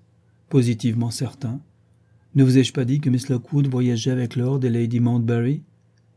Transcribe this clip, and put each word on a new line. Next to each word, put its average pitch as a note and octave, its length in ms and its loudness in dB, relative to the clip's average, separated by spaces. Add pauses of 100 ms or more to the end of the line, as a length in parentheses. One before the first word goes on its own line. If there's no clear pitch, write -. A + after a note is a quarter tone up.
(480)
Positivement A#2 640 0
certain. » « B2 500 -6 (720)
Ne C#3 100 6
vous C3 140 6
ai-je B2+ 140 2
pas C#3 120 -2
dit C3+ 160 0
que C#3+ 100 -2
Miss B2 180 -2
Lockwood C#3 380 -2
voyageait B2 440 0
avec B2 260 -2
Lord C3 280 -2
et B2 60 0
Lady A#2 300 0
Montbarry ? A#2+ 600 0 (540)